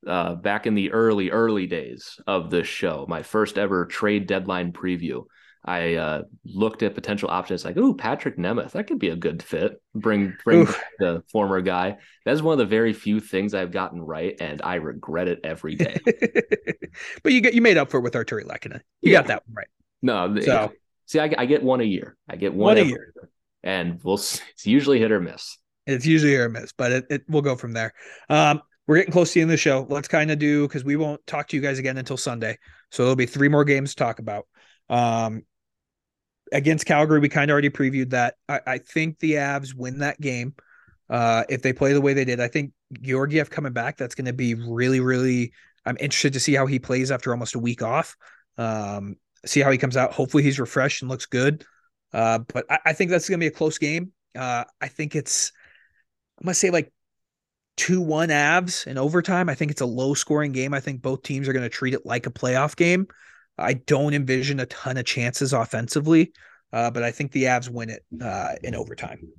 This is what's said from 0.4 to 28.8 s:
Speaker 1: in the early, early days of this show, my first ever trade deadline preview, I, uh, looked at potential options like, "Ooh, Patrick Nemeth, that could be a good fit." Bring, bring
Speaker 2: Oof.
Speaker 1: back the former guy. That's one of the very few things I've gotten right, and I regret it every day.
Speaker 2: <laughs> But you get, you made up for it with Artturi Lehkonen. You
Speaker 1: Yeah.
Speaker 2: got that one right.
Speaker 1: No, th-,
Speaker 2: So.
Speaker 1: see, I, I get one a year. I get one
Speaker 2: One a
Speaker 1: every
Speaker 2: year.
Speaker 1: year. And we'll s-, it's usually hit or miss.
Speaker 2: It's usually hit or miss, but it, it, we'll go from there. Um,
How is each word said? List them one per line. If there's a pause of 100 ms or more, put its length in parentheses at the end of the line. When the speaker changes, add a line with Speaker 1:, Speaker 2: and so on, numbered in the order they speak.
Speaker 1:
in
the
early,
early
days
of
this
show,
my
first
ever
trade
deadline
preview, (380)
I,
uh, (200)
looked
at
potential
options
like,
"Ooh,
Patrick
Nemeth,
that
could
be
a
good
fit." (140)
Bring, (100)
bring
Speaker 2:
Oof.
Speaker 1:
back
the
former
guy. (280)
That's
one
of
the
very
few
things
I've
gotten
right,
and
I
regret
it
every
day.
Speaker 2:
<laughs> (1160)
But
you
get,
you
made
up
for
it
with
Artturi
Lehkonen. (200)
You
Speaker 1:
Yeah.
Speaker 2:
got
that
one
right. (340)
Speaker 1:
No,
th-,
Speaker 2:
So. (320)
Speaker 1:
see,
I,
I
get
one
a
year. (100)
I
get
one (120)
Speaker 2:
One
a
Speaker 1:
every
Speaker 2:
year.
Speaker 1:
year. (340)
And
we'll
s-, (100)
it's
usually
hit
or
miss. (300)
Speaker 2:
It's
usually
hit
or
miss,
but
it,
it,
we'll
go
from
there. (360)
Um, (260)